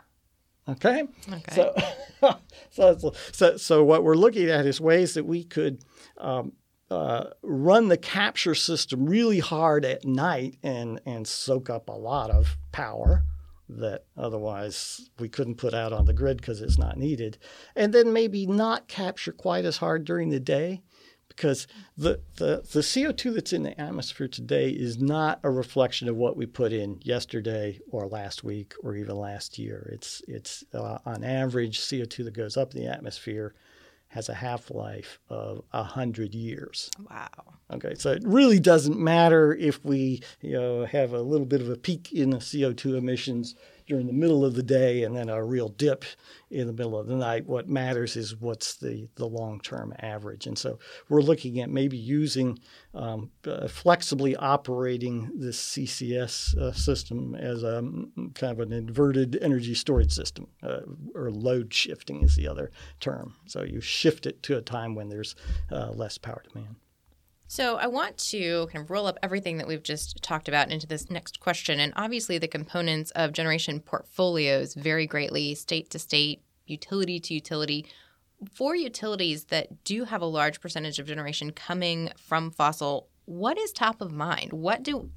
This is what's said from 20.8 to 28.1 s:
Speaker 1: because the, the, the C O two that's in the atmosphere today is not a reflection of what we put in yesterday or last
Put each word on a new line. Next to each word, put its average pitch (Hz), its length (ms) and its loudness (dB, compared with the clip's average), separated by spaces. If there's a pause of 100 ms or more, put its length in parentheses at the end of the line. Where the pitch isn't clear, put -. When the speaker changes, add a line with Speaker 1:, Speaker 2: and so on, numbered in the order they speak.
Speaker 1:
because - 400 0 (280)
the, 151 240 0 (160)
the, 151 380 -2
the 151 80 4
C 262 240 0
O 311 60 0
two - 200 -4
that's - 220 -4
in 165 80 -2
the 147 180 -6
atmosphere 143 480 -8
today 135 440 0
is 120 280 -4
not 151 440 0
a 147 80 2
reflection 127 580 0
of 113 80 -2
what 120 180 2
we 120 120 -4
put 113 260 0
in 104 300 -4
yesterday 110 760 -4 (120)
or 104 160 -4
last 101 360 -10